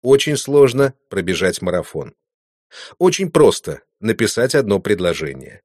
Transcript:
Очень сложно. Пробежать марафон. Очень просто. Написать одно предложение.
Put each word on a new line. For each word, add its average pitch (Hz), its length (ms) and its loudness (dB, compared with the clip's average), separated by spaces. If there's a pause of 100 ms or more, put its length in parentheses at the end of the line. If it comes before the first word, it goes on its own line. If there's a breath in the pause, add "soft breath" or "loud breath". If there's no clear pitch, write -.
Очень 139 360 2
сложно. 139 560 2 (160)
Пробежать 92 520 -4
марафон. 82 540 -6 (800 loud breath)
Очень 180 320 0
просто. 110 520 2 (180)
Написать 113 560 -2
одно 104 240 0
предложение. 82 840 -4